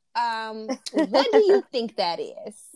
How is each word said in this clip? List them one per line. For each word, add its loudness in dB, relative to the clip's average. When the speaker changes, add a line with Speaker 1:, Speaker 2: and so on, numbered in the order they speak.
Speaker 1:
um, -6
what 2
do 6
you 6
Speaker 2:
<laughs> -14
Speaker 1:
think -4
that -2
is? -12